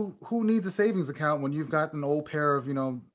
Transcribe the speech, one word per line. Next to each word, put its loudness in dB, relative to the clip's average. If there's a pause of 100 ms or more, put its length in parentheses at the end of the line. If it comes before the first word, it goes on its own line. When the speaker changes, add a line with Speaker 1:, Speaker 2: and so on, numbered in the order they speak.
Speaker 1:
one -8
K. -14
Speaker 2:
Who, -18
who 0
needs 4
a -4
savings 2
account 0
when -2
you've -4
got 0
an -4
old 0
pair 2
of, -2
you -2
know, -2 (140)